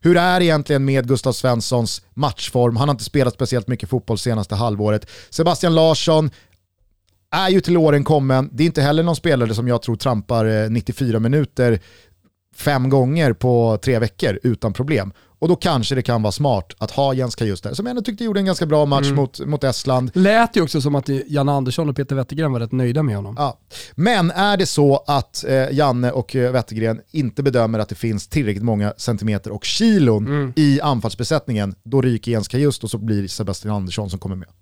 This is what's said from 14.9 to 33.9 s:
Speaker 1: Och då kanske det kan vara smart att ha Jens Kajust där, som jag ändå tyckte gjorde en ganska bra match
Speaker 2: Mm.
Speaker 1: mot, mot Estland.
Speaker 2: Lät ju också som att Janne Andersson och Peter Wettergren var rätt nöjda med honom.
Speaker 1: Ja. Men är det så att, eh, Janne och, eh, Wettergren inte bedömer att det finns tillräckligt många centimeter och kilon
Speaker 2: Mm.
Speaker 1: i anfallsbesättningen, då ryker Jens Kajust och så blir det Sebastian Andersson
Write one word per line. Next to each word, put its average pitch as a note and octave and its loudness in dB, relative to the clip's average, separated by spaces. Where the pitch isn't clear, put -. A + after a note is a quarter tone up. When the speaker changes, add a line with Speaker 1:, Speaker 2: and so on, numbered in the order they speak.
Speaker 1:
Och D#3+ -2
då F3 4
kanske C#3 0
det B2+ -2
kan A#2 0
vara G#2+ 0
smart A#2+ 0
att - -8
ha C#3 0
Jens B2+ -4
Kajust G#2 -4
där, G2+ -8
som G3 -6
jag A#3+ -6
ändå B3 -6
tyckte G#3+ -6
gjorde G#3 -2
en G3 0
ganska F3+ 0
bra D3+ 2
match C#3 2
Speaker 2:
Mm. C#3 0
Speaker 1:
mot, C#3 -2
mot C#3+ -4
Estland. B2+ 0
Speaker 2:
Lät A3 4
ju F#3+ 4
också D#3+ 0
som C#3+ 0
att C#3 -2
Janne C#3+ 0
Andersson C#3+ -2
och C3 -4
Peter C#3 -4
Wettergren C#3 -2
var B2 -2
rätt A#2 -6
nöjda B2+ 0
med A#2+ 0
honom. G2+ -8
Speaker 1:
Ja. D3 -4
Men F#3 2
är G3+ 0
det F#3 -4
så C#3 2
att, - -4
eh, C3+ 0
Janne B2+ 0
och, - -6
eh, B2+ 0
Wettergren A2+ -2
inte C#3 -4
bedömer A#2 2
att G#2 -4
det G#2 -8
finns G#2+ -4
tillräckligt G#2 -2
många G#2 0
centimeter G#2+ -4
och G#2 -10
kilon C#3+ 4
Speaker 2:
Mm. C#3 -4
Speaker 1:
i D3 4
anfallsbesättningen, A#2 -2
då C3 0
ryker A#2+ 0
Jens A2 -2
Kajust C#3 0
och A2 -6
så - -6
blir G#2 -2
det G2 -6
Sebastian G#2 -6
Andersson G2 -6